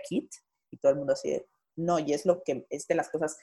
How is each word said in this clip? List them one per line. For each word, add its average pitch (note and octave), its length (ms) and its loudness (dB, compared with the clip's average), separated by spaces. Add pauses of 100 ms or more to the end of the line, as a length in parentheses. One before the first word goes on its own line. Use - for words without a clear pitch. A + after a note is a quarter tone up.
kit?". A#3+ 240 -4 (400)
Y - 80 -18
todo C#3 140 6
el D3 60 -2
mundo C#3 160 0
así - 160 -4
de, - 180 -2 (280)
"No", E3+ 220 2
y D3 140 0
es C#3+ 140 -2
lo F3 160 4
que, - 260 -4
es D3 180 -8
de E3+ 80 2
las D#3+ 160 0
cosas D#3 320 -2